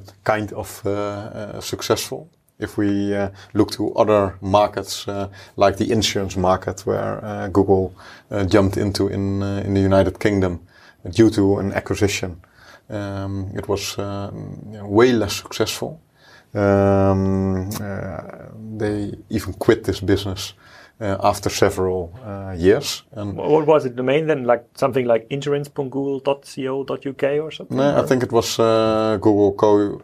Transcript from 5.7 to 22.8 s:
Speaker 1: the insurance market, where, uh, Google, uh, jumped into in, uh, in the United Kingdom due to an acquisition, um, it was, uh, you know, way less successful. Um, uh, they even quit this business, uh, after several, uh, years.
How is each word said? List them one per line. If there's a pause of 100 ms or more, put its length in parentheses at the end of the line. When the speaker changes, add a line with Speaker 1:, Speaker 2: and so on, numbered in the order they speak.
Speaker 1:
the
insurance
market,
where,
uh,
Google, (380)
uh,
jumped
into
in,
uh,
in
the
United
Kingdom (480)
due
to
an
acquisition, (500)
um,
it
was,
uh, (400)
you
know,
way
less
successful. (540)
Um, (120)
uh, (540)
they (160)
even
quit
this
business, (440)
uh,
after
several, (140)
uh,
years. (100)